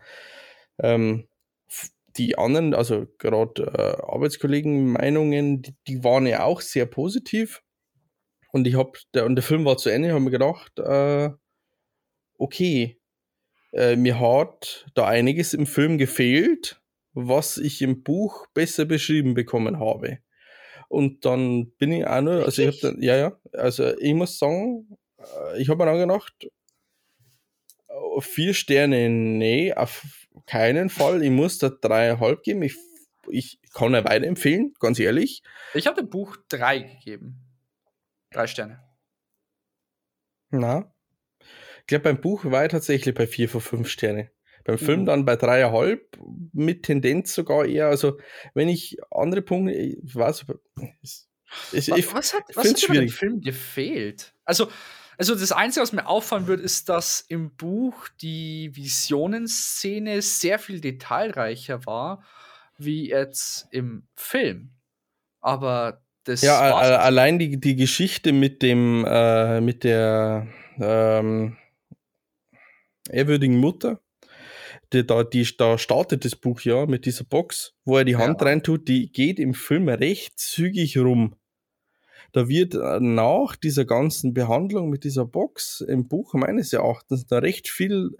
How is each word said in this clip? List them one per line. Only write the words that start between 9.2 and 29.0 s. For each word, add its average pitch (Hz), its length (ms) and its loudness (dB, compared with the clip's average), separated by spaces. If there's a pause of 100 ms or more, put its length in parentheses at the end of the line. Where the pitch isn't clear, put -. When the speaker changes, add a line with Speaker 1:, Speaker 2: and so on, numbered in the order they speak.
Speaker 1:
und 127 100 2
der 127 80 0
Film 160 200 0
war 135 140 4
zu - 120 -2
Ende, 147 240 2
hab 151 60 2
mir 131 120 2
gedacht, 135 480 -2
äh, 143 500 2 (1080)
okay, 135 600 -2 (720)
äh, 120 240 4
mir 123 240 4
hat 127 760 0
da 117 140 2
einiges 127 460 2
im 147 120 0
Film 156 320 0
gefehlt, 135 840 0 (320)
was 131 440 -2
ich 147 240 -4
im 131 220 -2
Buch 190 500 -4
besser 165 300 0
beschrieben 151 500 0
bekommen 120 460 -2
habe. 113 400 -4 (720)
Und 139 340 -2
dann 127 540 0
bin 147 160 0
ich 165 120 -2
auch 127 140 0
noch, 165 240 0
also 135 180 0
ich 135 60 4
hab 143 60 0
Speaker 2:
Wirklich? - 80 -16
Speaker 1:
dann, - 200 -4
ja, 127 140 4
ja, 147 240 0 (140)
also 123 440 0
ich 147 160 0
muss 175 240 -2
sagen, 208 600 -4 (220)
äh, 78 420 -8
ich 135 80 -2
hab 156 80 2
mir 175 80 4
dann 160 140 2
gedacht, 180 340 -2 (1500)
äh, - 340 -6
vier 175 320 -2
Sterne, 139 560 2